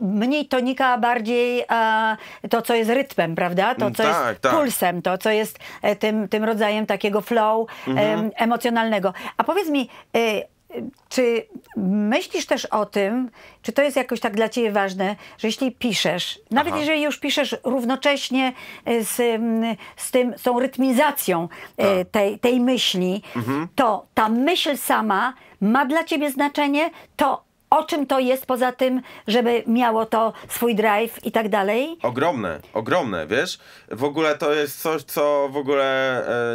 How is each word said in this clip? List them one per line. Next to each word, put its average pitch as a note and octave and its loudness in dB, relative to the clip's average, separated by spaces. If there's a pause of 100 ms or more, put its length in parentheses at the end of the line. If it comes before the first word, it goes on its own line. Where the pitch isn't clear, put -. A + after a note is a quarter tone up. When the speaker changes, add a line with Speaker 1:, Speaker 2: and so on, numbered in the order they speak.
Speaker 1:
mniej A#3+ 0
tonika, C4 0
a B3 2
bardziej, A#3+ 0
a, A3 2 (340)
to, A3+ 2
co A#3+ 0
jest A3+ 2
rytmem, A#3 0
prawda? F#3 0
To, B3+ -6
Speaker 2:
Mm, G#3 0
Speaker 1:
co - 0
jest E3+ 2
Speaker 2:
tak, A#2+ 0
tak. - 2
Speaker 1:
pulsem, G3 2
to, F#3 0
co A3 0
jest, G#3+ 0 (240)
e, G#3 2
tym, G#3+ 0
tym G#3+ 0
rodzajem G#3+ 0
takiego G3+ 0
flow, A3 2 (220)
Speaker 2:
Mhm. G#3+ 2
Speaker 1:
em, A3 -2
emocjonalnego. A3+ 0 (240)
A - 0
powiedz E4+ -2
mi... C#4 0 (280)
y, A3+ 0 (680)
czy A#3 0 (300)
myślisz G#3 -2
też C4+ -2
o G#3+ 0
tym, A3 -2 (320)
czy A3+ -8
to C#4 2
jest C#4+ 0
jakoś A#3+ -2
tak G#3+ -2
dla A3 2
ciebie A3+ 0
ważne, G3 0 (220)
że A3 -2
jeśli B3+ -2
piszesz, F3+ -2 (100)
nawet D4 2
Speaker 2:
Aha. D4 0
Speaker 1:
jeżeli D4+ 0
już D4 -2
piszesz C4+ -2
równocześnie, C4 0 (380)
y, A#3 2
z, - -4
mm, A3+ 0 (200)
z - -10
tym, B3 2
z - -18
tą B3 2
rytmizacją, C4 2
y, E3+ -6 (280)
Speaker 2:
Tak. F#3+ 2
Speaker 1:
tej, G#3 2
tej B3 2
myśli, G#3 0 (140)
Speaker 2:
Mhm. C3+ -4
Speaker 1:
to G#2 0
ta A3 4
myśl C#4 2
sama A3 0 (260)
ma A#3+ 4
dla D#4+ 0
ciebie D4 -2
znaczenie? C#4+ 0 (260)
To - 0 (260)
o D4+ 4
czym D4 -2
to C#4 2
jest C4 0
poza B3+ 0
tym, B3+ 0 (240)
żeby A#3 2
miało A3+ 2
to A3 0 (160)
swój A#3+ 0
drive G#3+ 0
i A3 -6
tak A3 0
dalej? G#3+ 0
Speaker 2:
Ogromne, G#2 -2 (140)
ogromne, A2 -2
wiesz? C#3 -2 (320)
W A2 -6
ogóle D3 0
to D3 0
jest D3 -2
coś, D#3 -2
co D3 0
w C#3 -4
ogóle, C#3 2 (720)